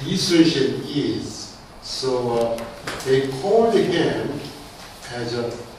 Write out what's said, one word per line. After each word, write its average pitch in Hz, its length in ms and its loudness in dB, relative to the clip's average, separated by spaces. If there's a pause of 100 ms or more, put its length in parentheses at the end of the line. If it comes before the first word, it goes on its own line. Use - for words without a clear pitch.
Yi 185 140 -2
Sun-shin 160 680 4
is. - 720 -4 (260)
So, 123 560 -2
uh, 117 260 0 (420)
they 135 240 4 (120)
called 220 320 4
him - 680 0 (720)
as 120 220 -6
a 104 140 -2 (300)